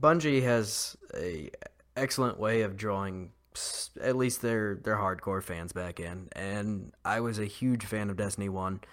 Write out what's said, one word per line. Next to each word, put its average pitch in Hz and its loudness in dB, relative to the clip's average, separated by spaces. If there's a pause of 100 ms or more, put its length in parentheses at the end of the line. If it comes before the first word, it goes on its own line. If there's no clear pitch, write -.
Bungie 151 6
has 117 2 (180)
a 82 -4 (460)
excellent 131 0
way 110 4
of 98 -2
drawing 98 -2 (220)
s-, - -6 (100)
at 127 2
least 127 2
their, 107 2
their 107 0
hardcore 95 0
fans 85 -6
back 90 -6
in, 87 -8
and 101 -4 (120)
I 110 2
was 113 -2
a 107 0
huge 120 0
fan 104 -2
of 98 -2
Destiny 101 -2
One, 95 -2 (120)